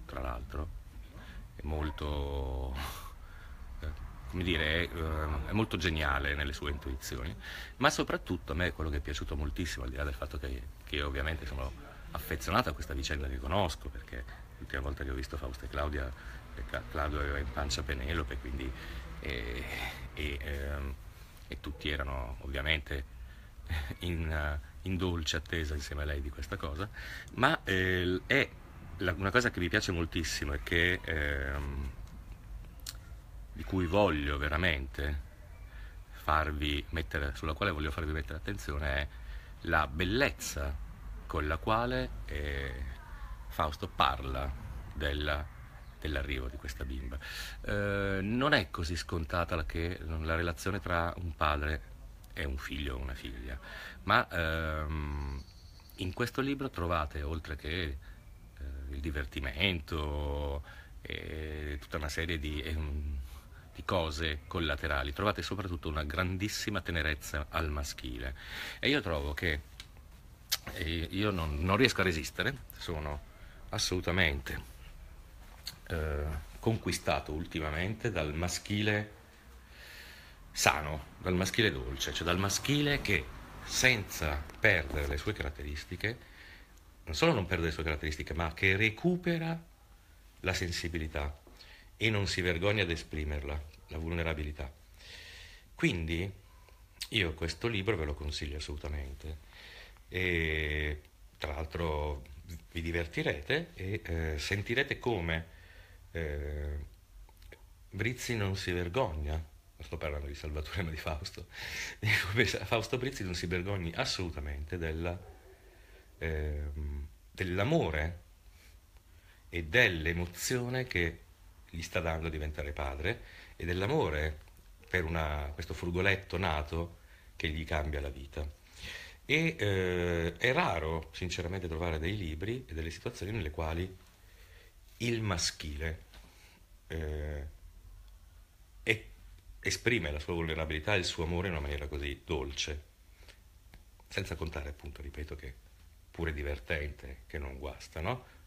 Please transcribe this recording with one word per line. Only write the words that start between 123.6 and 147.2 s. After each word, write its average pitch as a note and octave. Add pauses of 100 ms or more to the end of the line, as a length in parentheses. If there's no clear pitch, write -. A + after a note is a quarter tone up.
dell'amore F2 (480)
per F2+
una, D2+
questo E2+
frugoletto F2+
nato E2 (380)
che -
gli D#2
cambia D2+
la C#2+
vita. C2+ (800)
E, D#3
eh, F2
è B2
raro, E2
sinceramente, F2+
trovare D#2+
dei F2
libri G2
e D#2+
delle D#2+
situazioni G#2
nelle F#2
quali E2+ (1040)
il A#2+
maschile, D#2+ (840)
eh, D2+ (1400)
e-, - (500)
esprime F#2+
la D2
sua F2
vulnerabilità D#2+
e G2+
il E2+
suo -
amore E2+
in F2+
una D2
maniera C#2+
così C#2+
dolce, D2 (1300)
senza -
contare, D2+
appunto, C#2+
ripeto, D2
che C2+ (560)
pure D#2+
divertente, C#2+